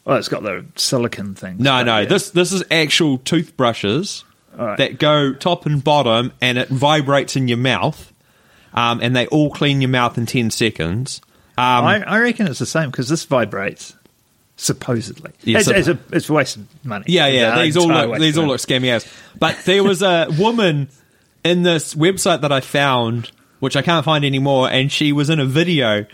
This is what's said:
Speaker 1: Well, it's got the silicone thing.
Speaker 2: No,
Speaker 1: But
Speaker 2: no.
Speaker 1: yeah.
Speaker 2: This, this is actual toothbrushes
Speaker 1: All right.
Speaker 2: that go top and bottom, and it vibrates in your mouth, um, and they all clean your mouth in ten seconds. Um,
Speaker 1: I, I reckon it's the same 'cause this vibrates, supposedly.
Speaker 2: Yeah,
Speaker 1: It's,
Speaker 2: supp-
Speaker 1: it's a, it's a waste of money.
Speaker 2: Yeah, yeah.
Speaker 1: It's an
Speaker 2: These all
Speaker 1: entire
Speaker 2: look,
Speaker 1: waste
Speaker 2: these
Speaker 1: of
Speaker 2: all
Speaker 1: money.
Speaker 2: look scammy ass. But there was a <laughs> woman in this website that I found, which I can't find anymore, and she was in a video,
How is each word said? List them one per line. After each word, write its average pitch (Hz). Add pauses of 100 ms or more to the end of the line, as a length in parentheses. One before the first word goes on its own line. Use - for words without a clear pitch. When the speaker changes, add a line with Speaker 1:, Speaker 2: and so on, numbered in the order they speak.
Speaker 1:
Well, 139
it's -
got -
the 104 (100)
silicone 113
thing. 92
Speaker 2:
No, 135
Speaker 1:
But 123
Speaker 2:
no. 113
Speaker 1:
yeah. 101
Speaker 2:
This, 190
this 175
is 185
actual 151
toothbrushes 131 (340)
Speaker 1:
All 120
right. 101
Speaker 2:
that -
go 147
top 175
and 147
bottom, 127 (100)
and 123
it 127
vibrates 139
in 135
your 117
mouth, 123 (600)
um, 117
and 120
they 123
all 151
clean 139
your 127
mouth 123
in 117
ten 117
seconds. 104 (380)
Um, 127
Speaker 1:
I, 196
I 196
reckon 233
it's 131
the 120
same 156
'cause 127
this 160
vibrates, 104 (640)
supposedly. - (120)
Speaker 2:
Yeah, 113
Speaker 1:
It's, 214
Speaker 2:
supp- -
Speaker 1:
it's 190
a, 175 (140)
it's -
a 151
waste 147
of -
money. 104
Speaker 2:
Yeah, 165
yeah. 127
Speaker 1:
It's 120
an 123
Speaker 2:
These 156
all 175
Speaker 1:
entire 160
Speaker 2:
look, 120
Speaker 1:
waste 156
Speaker 2:
these 156
Speaker 1:
of 165
Speaker 2:
all 156
Speaker 1:
money. 135
Speaker 2:
look 123
scammy 127
ass. 117 (300)
But 160
there 196
was 190
a 175
<laughs> 151
woman 190 (560)
in 175
this 170
website 175
that 147
I 135
found, 123 (280)
which 135
I 139
can't 165
find 156
anymore, 135
and 135
she 151
was 143
in 160
a 135
video, 131